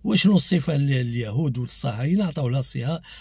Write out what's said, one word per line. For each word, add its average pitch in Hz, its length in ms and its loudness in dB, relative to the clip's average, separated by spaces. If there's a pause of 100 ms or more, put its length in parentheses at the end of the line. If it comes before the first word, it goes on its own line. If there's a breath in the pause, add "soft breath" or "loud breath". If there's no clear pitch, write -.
وشنو 202 320 4
الصفة 165 400 2
اللي 139 260 2
اليهود 120 560 -2
والصهاينة 131 680 -2
عطاو 147 240 -2
لها 131 120 0
صفة، 139 400 -4 (200 loud breath)